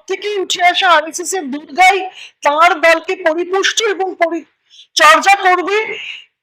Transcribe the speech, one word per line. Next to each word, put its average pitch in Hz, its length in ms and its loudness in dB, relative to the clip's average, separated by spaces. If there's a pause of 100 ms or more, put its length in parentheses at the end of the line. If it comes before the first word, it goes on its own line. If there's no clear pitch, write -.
থেকেই 392 320 -6
উঠে 359 240 -4
আসা 359 280 2
আরএসএস 320 440 -2
এর 370 80 -6
দুর্গাই 311 680 0 (320)
তাঁর 320 380 0
দলকে 330 360 2
পরিপুষ্ট 359 680 -2
এবং 381 360 -4
পরিচর্যা - 1160 2
করবে, 381 600 0 (460)